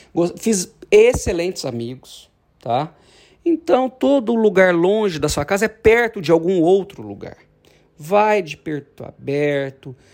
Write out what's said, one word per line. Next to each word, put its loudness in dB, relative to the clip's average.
gos-, -2
fiz -2
excelentes 2
amigos, -12
tá? -4
Então, 0
todo 0
lugar 4
longe 0
da -2
sua -4
casa -2
é -2
perto 0
de -4
algum 2
outro 0
lugar. -16
Vai 0
de -14
peito -12
aberto, -6